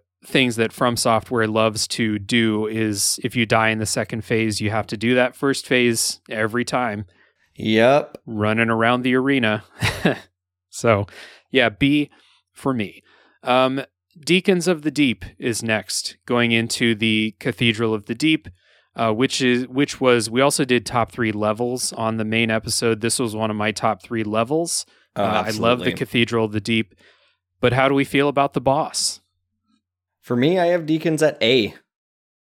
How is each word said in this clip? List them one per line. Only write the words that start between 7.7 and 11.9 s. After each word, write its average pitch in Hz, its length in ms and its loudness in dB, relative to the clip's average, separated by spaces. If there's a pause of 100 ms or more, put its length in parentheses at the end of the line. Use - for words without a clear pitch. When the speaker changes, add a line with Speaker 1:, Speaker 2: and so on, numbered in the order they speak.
Speaker 1:
Running 110 460 0
around 117 320 2
the 127 120 0
arena. 127 480 0 (400)
<laughs> 139 140 2 (520)
So, 104 360 0 (460)
yeah, 123 180 4
B 139 400 0 (420)